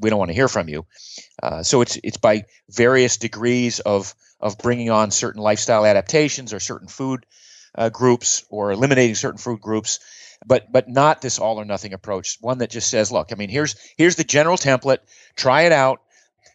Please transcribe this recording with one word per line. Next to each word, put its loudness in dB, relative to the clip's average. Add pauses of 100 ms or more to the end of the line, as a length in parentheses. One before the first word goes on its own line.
we 0
don't 0
wanna -2
hear 2
from -4
you." -10 (540)
Uh, -6
so 2
it's, 0
it's -8
by 2 (240)
various 2
degrees -2
of, -2 (280)
of -6
bringing -2
on 2
certain -4
lifestyle 2
adaptations 2
or -8
certain -10
food -6 (500)
uh, 0
groups 0
or -4
eliminating 2
certain -6
food -6
groups, -4 (460)
but, 2
but 2
not 2
this -6
all -2
or -8
nothing -8
approach, -8
one -4
that -4
just -6
says, 0
"Look, -2
I -10
mean, -6
here's, -4 (200)
here's -2
the -2
general 2
template, 0 (380)
try 2
it 4
out. 2 (540)